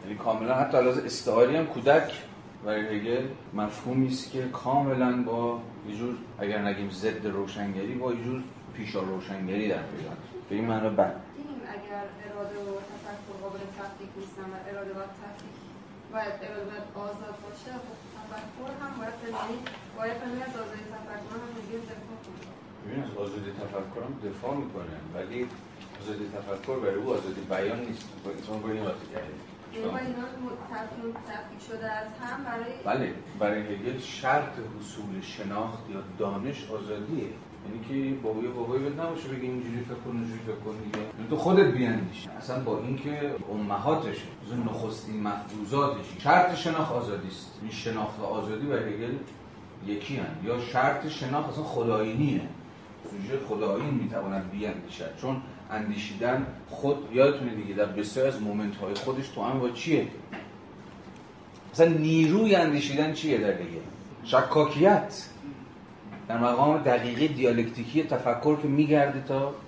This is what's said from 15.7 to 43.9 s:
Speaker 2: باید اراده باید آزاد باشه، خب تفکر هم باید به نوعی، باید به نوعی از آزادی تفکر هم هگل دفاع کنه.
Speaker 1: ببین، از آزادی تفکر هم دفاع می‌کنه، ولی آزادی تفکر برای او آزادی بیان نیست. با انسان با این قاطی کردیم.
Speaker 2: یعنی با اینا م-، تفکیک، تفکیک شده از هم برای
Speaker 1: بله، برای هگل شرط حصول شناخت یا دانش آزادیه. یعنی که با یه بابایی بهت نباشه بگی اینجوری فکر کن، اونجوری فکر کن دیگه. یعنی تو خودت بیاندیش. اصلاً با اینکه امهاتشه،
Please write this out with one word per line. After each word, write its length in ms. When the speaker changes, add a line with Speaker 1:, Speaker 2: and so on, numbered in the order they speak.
Speaker 2:
باید 220
اراده 260
باید 160
آزاد 360
باشه، 280
خب 120
تفکر 540
هم 180
باید 220
به 140
نوعی، 220
باید 240
به 80
نوعی 200
از 140
آزادی 220
تفکر 380
هم 140
هگل 240
دفاع 340
کنه. 200
Speaker 1:
ببین، 240
از 60
آزادی 280
تفکر 460
هم 60
دفاع 340
می‌کنه، 340
ولی 240
آزادی 240
تفکر 460
برای 180
او 60
آزادی 260
بیان 340
نیست. 180
با 120
انسان 280
با 100
این 140
قاطی 260
کردیم. 260
Speaker 2:
یعنی 160
با 60
اینا 280
م-، 160
تفکیک، 420
تفکیک 360
شده 200
از 60
هم 160
برای 240
Speaker 1:
بله، 280
برای 220
هگل 380
شرط 540
حصول 460
شناخت 600
یا 60
دانش 400
آزادیه. 520
یعنی 220
که 360
با 60
یه 60
بابایی 340
بهت 160
نباشه 280
بگی 200
اینجوری 320
فکر 140
کن، 160
اونجوری 300
فکر 160
کن 200
دیگه. 140
یعنی 120
تو 60
خودت 360
بیاندیش. 560
اصلاً 220
با 200
اینکه 520
امهاتشه، 760